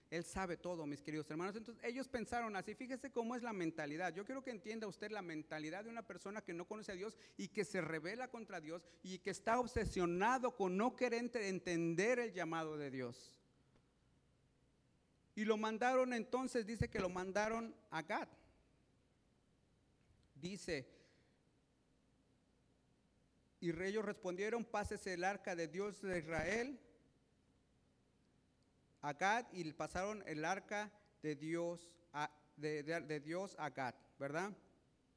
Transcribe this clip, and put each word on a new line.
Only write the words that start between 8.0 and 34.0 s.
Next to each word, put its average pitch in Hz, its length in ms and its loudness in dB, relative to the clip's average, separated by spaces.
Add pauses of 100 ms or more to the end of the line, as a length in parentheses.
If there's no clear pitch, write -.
contra 202 320 -6
Dios 160 240 -6 (200)
y 185 160 -4
que - 100 -2
está 220 280 6
obsesionado 214 1000 4
con 185 180 4
no 240 220 4
querer 233 240 4
ente-, 233 260 0
entender 180 720 4
el 226 140 0
llamado 165 440 0
de 143 140 -4
Dios. 123 480 -6 (1900)
Y 214 120 0
lo 214 100 6
mandaron 240 560 4
entonces, 240 540 0
dice 226 240 -2
que 220 100 -2
lo 185 80 4
mandaron 208 640 0 (160)
a 160 120 -2
Gad. 214 260 -2 (2000)
Dice, 165 540 -4 (2750)
y 170 100 0 (140)
ellos 202 200 0
respondieron, 202 640 -2
"Pásese 202 480 -2
el 175 100 0
arca 190 320 0
de 165 120 -2
Dios 190 340 -4
de 185 160 0
Israel 175 640 0 (2250)
a 147 120 0
Gad", 214 400 2
y 165 200 -4
pasaron 185 520 -2
el 151 180 -4
arca 196 480 -2 (300)
de 151 140 -2
Dios 170 560 -4 (220)
a, 147 180 -2 (260)
de, 151 240 -2
de, 160 200 -2
de 151 180 -4
Dios 170 400 -4
a 143 100 -2
Gad, 127 240 -2 (240)